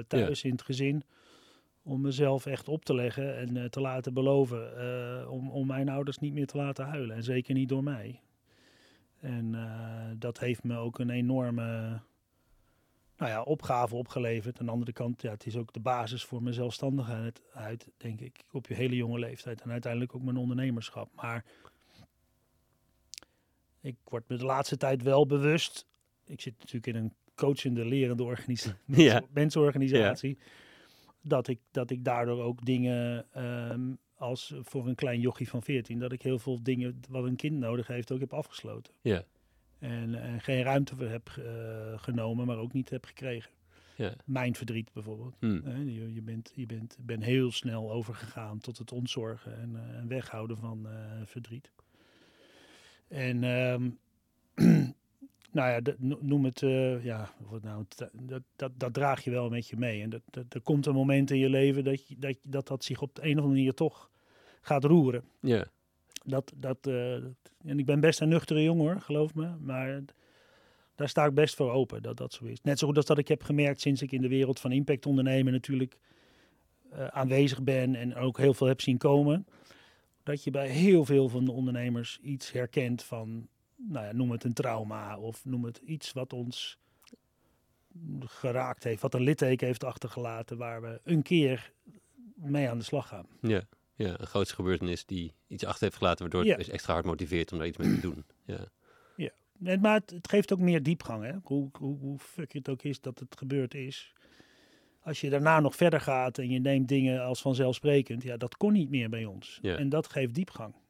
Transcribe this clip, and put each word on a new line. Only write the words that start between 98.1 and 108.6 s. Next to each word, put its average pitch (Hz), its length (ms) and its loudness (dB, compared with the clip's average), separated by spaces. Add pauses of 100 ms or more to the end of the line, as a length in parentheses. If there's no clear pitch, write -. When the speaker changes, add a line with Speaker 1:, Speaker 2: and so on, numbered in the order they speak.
Speaker 2:
Ja. - 200 -10 (500)
Speaker 1:
Ja. 170 140 -6 (340)
En, 185 180 0
maar 214 120 6
het, 214 160 2
het 175 200 -14
geeft 202 240 4
ook 185 60 2
meer 175 240 4
diepgang, 117 400 -2
hè? 123 100 -8 (100)
Hoe, 139 340 -2
hoe, 143 220 -6
hoe 139 200 -8
fuck - 340 -14
het 139 160 -8
ook 131 140 -4
is 143 180 -6
dat 123 180 -10
het - 180 -16
gebeurd 135 360 -2
is. 135 400 -12 (880)
Als 156 200 -8
je 143 80 -2
daarna 151 300 6
nog 143 160 4
verder 160 260 6
gaat 131 360 0
en 127 120 -2
je 127 100 2
neemt 135 280 4
dingen 131 360 2
als 127 180 -4
vanzelfsprekend, 131 800 2
ja, 123 140 -8
dat 120 200 -8
kon 208 160 4